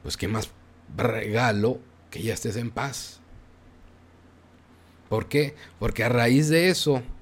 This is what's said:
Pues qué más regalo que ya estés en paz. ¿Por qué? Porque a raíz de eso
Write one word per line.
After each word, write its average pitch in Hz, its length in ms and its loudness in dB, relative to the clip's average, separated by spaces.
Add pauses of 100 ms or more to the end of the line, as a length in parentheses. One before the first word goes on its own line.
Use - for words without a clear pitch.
Pues - 160 -8
qué - 100 -6
más 107 220 -4 (460)
regalo 110 840 0 (320)
que - 100 -12
ya 113 120 -2
estés 104 240 -4
en 117 140 -6
paz. - 480 -8 (1900)
¿Por - 180 -2
qué? 143 280 0 (240)
Porque 110 240 -2
a 120 60 2
raíz 123 400 4
de 170 200 4
eso 143 320 2 (200)